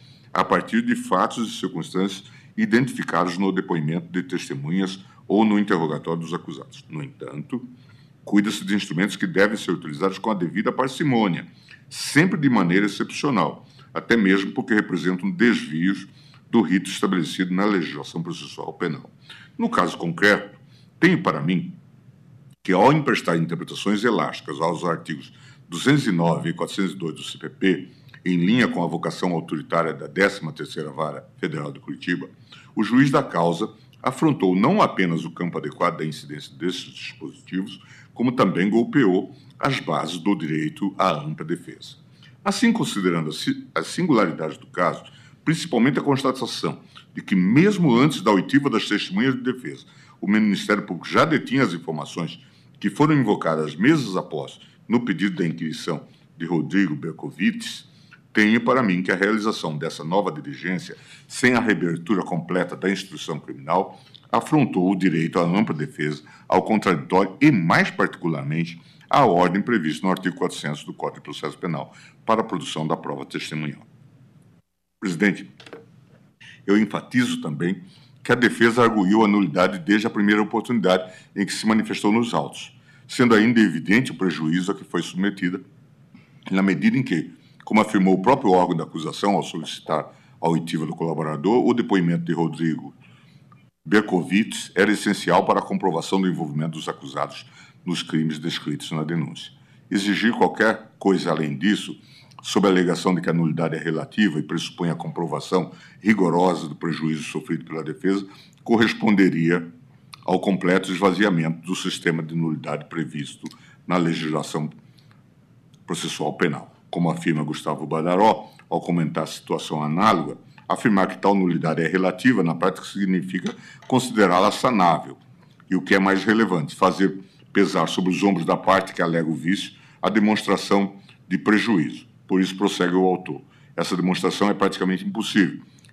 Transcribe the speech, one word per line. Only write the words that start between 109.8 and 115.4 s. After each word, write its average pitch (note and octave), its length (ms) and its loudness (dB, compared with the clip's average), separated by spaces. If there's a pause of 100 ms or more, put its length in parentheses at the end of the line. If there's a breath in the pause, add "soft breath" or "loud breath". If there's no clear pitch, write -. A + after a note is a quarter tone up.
ao F#2 140 2
completo F#2 540 0
esvaziamento F2 760 0
do F#2 80 -4
sistema E2 480 -4
de D#2+ 140 -8
nulidade D2+ 480 -4
previsto D#2 640 -10 (360 loud breath)
na F2 120 -2
legislação D#2 720 -2 (1160 soft breath)